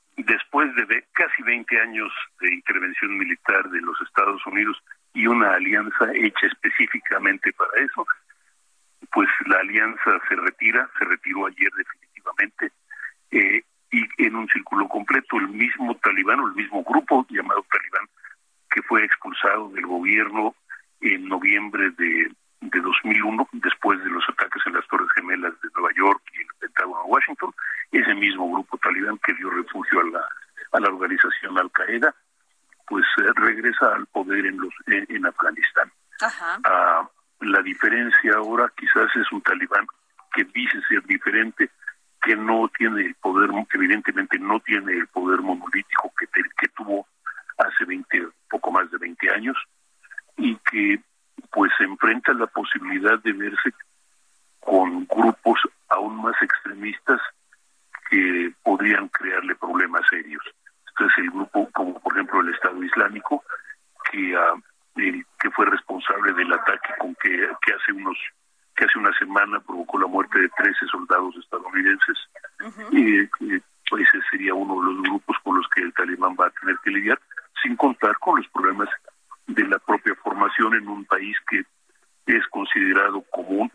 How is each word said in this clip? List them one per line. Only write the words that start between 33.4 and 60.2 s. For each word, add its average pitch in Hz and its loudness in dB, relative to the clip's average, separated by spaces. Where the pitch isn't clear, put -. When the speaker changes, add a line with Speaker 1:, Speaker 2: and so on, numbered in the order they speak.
Speaker 1:
al 95 -4
poder 95 -2
en 95 -4
los, 92 -8
en, 101 0
en 90 -2
Afganistán. - 0
Speaker 2:
Ajá. 185 -4
Speaker 1:
Ah, 87 4
la 98 2
diferencia 110 2
ahora 117 2
quizás - 2
es 113 0
un 101 -4
talibán 101 0
que 104 0
dice 120 -2
ser 101 2
diferente, 107 0
que 110 2
no 110 2
tiene 110 0
el 87 -8
poder, 98 2
que - -2
evidentemente 98 0
no 101 -2
tiene 98 -4
el 82 -4
poder 92 0
monolítico 92 -4
que - -4
te-, - 0
que - 0
tuvo 101 -6
hace - 0
veinte, 90 -4
poco - -4
más 185 0
de - -8
veinte - -2
años, 220 -4
y 233 0
que, - 2
pues, 98 2
se 104 2
enfrenta 110 2
a 123 2
la 113 0
posibilidad 104 0
de 107 -2
verse 101 -2
con 90 2
grupos - 4
aún 107 -2
más 113 0
extremistas 104 -2
que 90 2
podrían 101 2
crearle - -4
problemas 87 0
serios. 78 -8